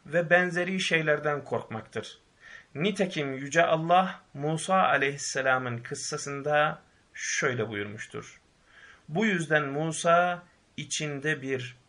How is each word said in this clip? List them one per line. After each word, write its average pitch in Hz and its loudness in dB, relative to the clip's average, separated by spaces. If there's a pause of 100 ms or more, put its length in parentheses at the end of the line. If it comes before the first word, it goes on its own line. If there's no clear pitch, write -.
ve 160 0
benzeri 180 2
şeylerden 151 2
korkmaktır. - -6 (580)
Nitekim 175 -2
Yüce 139 2
Allah 170 4 (120)
Musa 160 0
aleyhisselamın 135 0
kıssasında 147 -2 (320)
şöyle 120 -2
buyurmuştur: 104 -8 (640)
"Bu 180 0
yüzden 156 2
Musa 170 2 (340)
içinde 151 -4
bir 131 -4 (140)